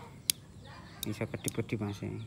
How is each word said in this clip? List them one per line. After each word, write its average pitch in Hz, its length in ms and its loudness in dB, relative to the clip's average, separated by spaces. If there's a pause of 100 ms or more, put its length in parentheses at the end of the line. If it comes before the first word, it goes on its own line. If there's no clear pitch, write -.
(1040)
Bisa 110 240 2
kedip-kedip, - 560 0
Mas, 101 160 2
ya. 104 160 0 (120)